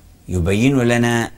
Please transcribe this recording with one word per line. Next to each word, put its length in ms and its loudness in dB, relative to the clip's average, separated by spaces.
يبين 500 0
لنا 580 0